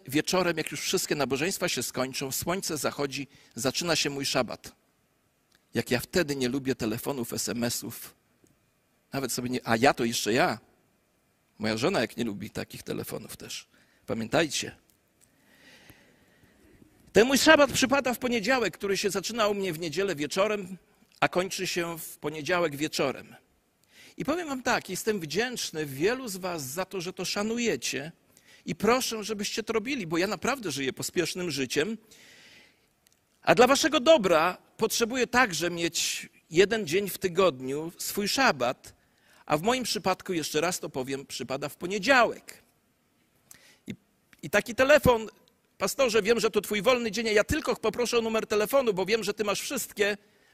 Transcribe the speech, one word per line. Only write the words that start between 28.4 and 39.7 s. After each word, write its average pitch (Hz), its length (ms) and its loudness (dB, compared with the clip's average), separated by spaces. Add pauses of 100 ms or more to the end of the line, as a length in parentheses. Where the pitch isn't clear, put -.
i - 80 -6
proszę, 226 500 0
żebyście 208 380 -6
to 226 100 -6
robili, 185 340 -4
bo 160 120 0
ja 175 80 2
naprawdę 214 440 -4
żyję 131 220 -2
pospiesznym 180 580 -4
życiem. 143 480 0 (1400)
A 214 120 4
dla 247 120 8
waszego 277 340 4
dobra 185 580 6 (180)
potrzebuję 233 500 0
także 175 440 2
mieć - 580 -4 (220)
jeden 196 360 4
dzień 190 220 0
w - 100 -8
tygodniu, 160 800 0
swój - 300 -4
szabat, 151 680 0 (520)
a 151 100 2
w 151 60 -4
moim 247 220 2